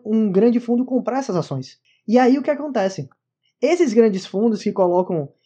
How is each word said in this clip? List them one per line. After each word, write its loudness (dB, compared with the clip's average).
um 0
grande 2
fundo -2
comprar -2
essas -6
ações. -6
E 0
aí 4
o -6
que -2
acontece? -4
Esses 2
grandes 2
fundos -2
que -2
colocam 0